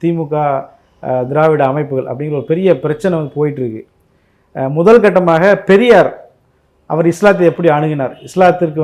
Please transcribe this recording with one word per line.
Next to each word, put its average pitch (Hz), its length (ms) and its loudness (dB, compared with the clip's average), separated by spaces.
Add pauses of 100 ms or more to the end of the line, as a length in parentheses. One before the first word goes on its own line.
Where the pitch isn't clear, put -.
தி 165 100 -2
மு 165 160 -4
க, 151 80 -6 (680)
அ, 131 80 -6 (200)
திராவிட 151 400 0
அமைப்புகள் 135 400 -6
அப்படிங்கிற 147 300 -8
ஒரு - 100 -10
பெரிய 170 280 0
பிரச்சனை 156 400 -4
வந்து 147 200 -10
போயிட்டு 143 240 -4
இருக்கு. 110 200 -10 (720)
அ, 135 220 -6
முதல் 214 280 6
கட்டமாக 180 480 2 (160)
பெரியார் 202 420 4 (760)
அவர் 165 180 0
இஸ்லாத்தை 180 420 2
எப்படி 170 240 0
அணுகினார்? 151 420 -4 (120)
இஸ்லாத்திற்கு 175 560 0